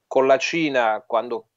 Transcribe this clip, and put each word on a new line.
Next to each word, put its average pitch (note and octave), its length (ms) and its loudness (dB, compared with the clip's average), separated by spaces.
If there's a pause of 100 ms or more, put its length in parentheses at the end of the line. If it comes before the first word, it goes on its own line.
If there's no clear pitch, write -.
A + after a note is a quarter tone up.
con C3 220 2
la C3+ 100 6
Cina, C3 720 0
quando A#2 480 -4